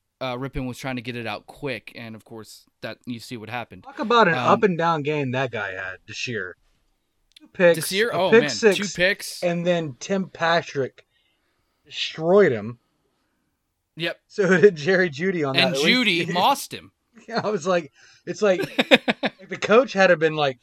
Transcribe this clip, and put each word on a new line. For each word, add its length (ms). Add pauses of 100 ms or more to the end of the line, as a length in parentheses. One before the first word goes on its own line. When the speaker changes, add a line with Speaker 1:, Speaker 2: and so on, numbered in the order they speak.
(200)
Speaker 1:
uh, 180
Rippon 280
was 120
trying 200
to 40
get 140
it 100
out 220
quick, 480
and 200
of 100
course 400 (160)
that 240
you 160
see 160
what 120
happened. 340
Speaker 2:
Talk 160
about 280
an 60
Speaker 1:
Um, 140
Speaker 2:
up 160
and 140
down 260
game 280
that 200
guy 200
had, 340
Deshier. 480 (840)
Two 80
picks, 320
Speaker 1:
Deshier? 300
Speaker 2:
a 80
Speaker 1:
Oh, 140
Speaker 2:
pick 100
Speaker 1:
man, 80
Speaker 2:
six, 280
Speaker 1:
two 100 (140)
picks. 400
Speaker 2:
and 240
then 360
Tim 280
Patrick 760 (800)
destroyed 680
him. 280 (1160)
Speaker 1:
Yep. 320
Speaker 2:
So 300
<laughs> 20
did 160
Jerry 340
Jeudy 380
on 80
that. 120
Speaker 1:
And 80
Speaker 2:
At 80
least 40
Speaker 1:
Jeudy 380
Speaker 2:
<laughs> 80
Speaker 1:
mossed 400
him. 180 (360)
Speaker 2:
Yeah, 160
I 60
was 180
like, 240 (340)
it's 160
like, 200
Speaker 1:
<laughs> 600
Speaker 2:
like 280
the 80
coach 360
had 140
to 100
been, 180
like, 280